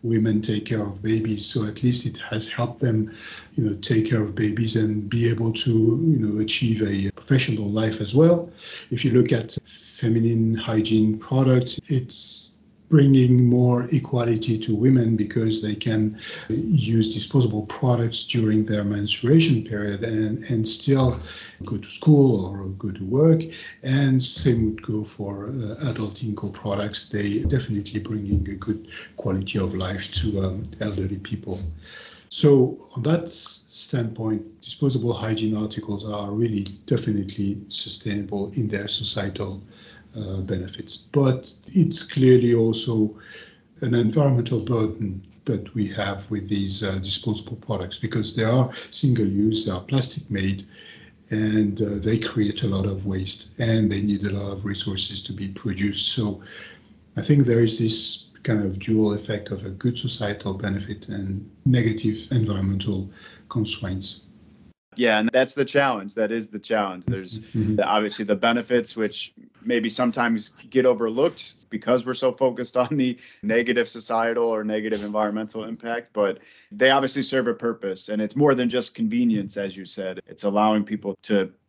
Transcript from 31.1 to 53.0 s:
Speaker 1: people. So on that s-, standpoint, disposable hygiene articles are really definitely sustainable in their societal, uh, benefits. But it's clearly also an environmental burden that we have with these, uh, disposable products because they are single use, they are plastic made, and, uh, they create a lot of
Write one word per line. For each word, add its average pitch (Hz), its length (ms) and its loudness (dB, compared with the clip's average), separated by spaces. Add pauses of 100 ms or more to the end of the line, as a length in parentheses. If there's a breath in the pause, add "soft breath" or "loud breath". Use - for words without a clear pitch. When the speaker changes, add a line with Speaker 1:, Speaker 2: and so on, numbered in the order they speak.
Speaker 1:
people. 95 420 -8 (680 loud breath)
So 139 480 4 (200)
on 117 80 -6
that 165 180 0
s-, - 460 -10
standpoint, 110 920 -6
disposable 120 500 -2
hygiene 110 440 -2
articles 107 480 -6
are 104 280 -8
really 107 320 0 (220)
definitely 101 840 -2
sustainable 101 840 -6
in 113 120 0
their 104 220 -4
societal, 98 760 -6 (540 loud breath)
uh, 95 220 -6
benefits. 92 580 -6
But - 580 0 (140)
it's - 340 2
clearly 127 500 6
also 113 640 2 (640 loud breath)
an 120 140 0
environmental 120 640 2
burden 104 640 -2 (200)
that - 280 -4
we 104 140 -4
have 98 460 -6
with 98 160 -6
these, 98 340 -4
uh, 98 160 -2
disposable - 600 -6
products 95 380 -6
because - 380 -4
they 113 80 0
are 123 300 2 (180 loud breath)
single 120 340 2
use, 104 420 0
they 107 40 -2
are 90 100 -4
plastic - 480 -4
made, 98 360 -2 (640 loud breath)
and, 107 500 2
uh, 101 180 -2
they 110 200 2
create - 460 -2
a - 20 0
lot 98 200 0
of 95 200 -4